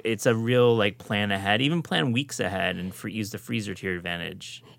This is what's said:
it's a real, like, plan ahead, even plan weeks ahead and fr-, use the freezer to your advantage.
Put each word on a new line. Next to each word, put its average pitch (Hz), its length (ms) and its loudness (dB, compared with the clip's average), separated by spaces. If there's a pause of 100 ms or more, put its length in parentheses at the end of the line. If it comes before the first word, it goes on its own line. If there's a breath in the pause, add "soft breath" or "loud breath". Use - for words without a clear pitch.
it's 113 220 0
a 120 80 6
real, 120 420 4
like, 104 220 2
plan 104 340 0
ahead, 98 280 2
even 156 220 2
plan 160 300 0
weeks - 260 -2
ahead 92 380 0
and 90 180 -6
fr-, - 140 -10
use 104 240 -4
the 104 60 -8
freezer 104 360 -4
to 98 140 -8
your 90 80 -2
advantage. 87 640 -8 (160 soft breath)